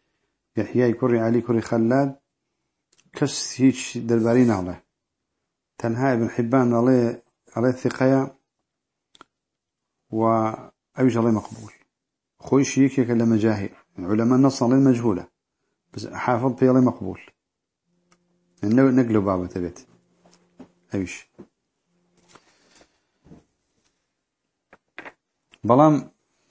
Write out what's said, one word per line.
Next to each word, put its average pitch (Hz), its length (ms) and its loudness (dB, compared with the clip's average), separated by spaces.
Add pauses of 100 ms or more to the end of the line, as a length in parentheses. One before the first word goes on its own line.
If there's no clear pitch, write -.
(560)
يحيى 120 360 0
كري 120 280 0
علي 117 200 0
كري 117 200 -2
خلاد 123 560 0 (960)
كس - 480 -6
هيج 127 380 0
درباري 117 460 2
نعله 92 380 -2 (960)
تنها 123 340 -2
ابن 117 180 0
حبان 120 440 0
عليه، 120 480 0 (340)
عليه 117 120 0
الثقية 131 680 -2 (1700)
وأبيش 113 1080 -2
عليه 117 140 2
مقبول. 107 420 -6 (680)
خويش 131 400 0
يكيك 131 320 2
لمجاهل 110 600 0 (280)
العلماء 107 400 0
نص 135 240 2
عليه 120 120 2
المجهولة، 120 540 0 (680)
بس 104 120 -14
حافظ 120 500 -4
في 131 120 2
عليه 127 120 4
مقبول. 101 400 -2 (1400)
إنه 127 260 4
نقلوا 117 320 2
بابه 92 240 -2
تبيت. 87 400 -10 (1080)
أبيش. 95 340 -8 (4000)
بلام 139 460 4 (400)